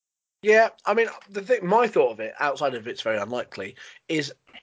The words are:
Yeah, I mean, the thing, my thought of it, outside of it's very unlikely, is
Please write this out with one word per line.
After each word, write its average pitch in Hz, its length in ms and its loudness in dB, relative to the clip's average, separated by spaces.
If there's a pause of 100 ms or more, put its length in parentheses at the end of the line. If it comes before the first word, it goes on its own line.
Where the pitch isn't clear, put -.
(420)
Yeah, 220 260 6 (160)
I 202 100 0
mean, 226 140 2 (220)
the 202 120 -8
thing, 202 240 -2
my 220 220 4
thought 139 240 2
of 107 80 -12
it, 110 180 -8
outside 143 360 -2
of 110 120 -10
it's - 140 -10
very 110 180 -2
unlikely, 104 560 -8 (340)
is 151 240 -4 (300)